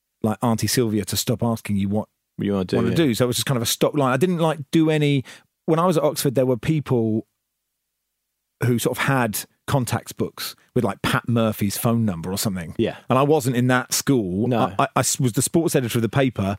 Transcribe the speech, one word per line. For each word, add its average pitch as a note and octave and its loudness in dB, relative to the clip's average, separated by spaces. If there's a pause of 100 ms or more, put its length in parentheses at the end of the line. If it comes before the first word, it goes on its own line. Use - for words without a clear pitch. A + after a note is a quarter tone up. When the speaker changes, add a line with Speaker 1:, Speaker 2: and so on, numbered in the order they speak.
(240)
Speaker 1:
like, G#2+ -2
Auntie A2+ 0
Sylvia G#2+ 0
to - -6
stop - -2
asking A2 -2
you G2 0
what G#2 -2 (260)
Speaker 2:
What G#2 -6
you G2+ 0
wanna F#2+ 0
do, F#2 -2
Speaker 1:
wanna A#2 2
Speaker 2:
yeah. A#2 0
Speaker 1:
do. C#3+ 2
So B2 2
it - -2
was B2 -4
just - -4
kind C#3 0
of A#2 -2
a A#2 -4
stop - 0
line. C3 2
I C3+ 2
didn't, F3+ 0
like, D#3+ 0 (140)
do D#3+ 4
any. D3 2 (440)
When D#3+ 2
I F3 2
was E3+ 2
at D#3 4
Oxford, C#3+ 0
there B2+ 2
were B2+ 2
people A#2 0 (1400)
who A#2+ 2
sort - -2
of - -4
had B2 0 (220)
contacts - -2
books - -8 (180)
with, B2 2
like, G2 -2
Pat - 0
Murphy's A2 0
phone A#2 0
number F2 -4
or F#2+ -4
something. F#2 -4
Speaker 2:
Yeah. G2+ -2 (120)
Speaker 1:
And B2+ 4
I C3+ 4
wasn't C#3+ 2
in B2 2
that B2+ 0
school. A2 0
Speaker 2:
No. A#2+ 2 (200)
Speaker 1:
I, C#3 2
I, - 0
I C3+ 2
s-, - -2
was B2 0
the C3+ 2
sports E3+ 0
editor B2 0
of A2 2
the A2+ 0
paper. A2 0